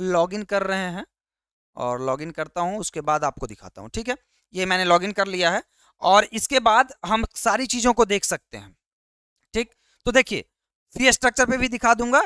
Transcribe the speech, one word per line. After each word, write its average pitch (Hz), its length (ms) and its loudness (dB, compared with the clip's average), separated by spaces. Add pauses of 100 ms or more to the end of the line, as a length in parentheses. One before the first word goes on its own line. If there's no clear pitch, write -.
लॉगिन 185 420 -2
कर 196 200 -4
रहे 190 280 -4
हैं 180 160 -10 (720)
और 123 260 -4
लॉगिन 139 280 -4
करता 156 300 -8
हूँ, 185 180 -4
उसके 175 220 -8
बाद 151 240 0
आपको 135 220 -4
दिखाता 98 360 -20
हूँ। 107 80 -18
ठीक 226 180 -8
है, 247 80 -4 (380)
ये 185 120 -2
मैंने 185 180 0
लॉगिन 175 280 4
कर 196 140 0
लिया 180 240 0
है 208 120 -2 (400)
और 202 300 6
इसके 254 280 -2
बाद 233 320 4 (140)
हम 220 180 0 (100)
सारी 233 320 -2
चीज़ों 240 260 0
को 233 120 2
देख 202 200 0
सकते - 320 -8
हैं। 98 200 -20 (760)
ठीक, 233 200 -4 (300)
तो 240 80 0
देखिए 214 320 2 (500)
फी 254 180 4
स्ट्रक्चर 247 340 2
पे 240 100 0
भी 254 120 -2
दिखा 233 260 2
दूंगा 240 320 2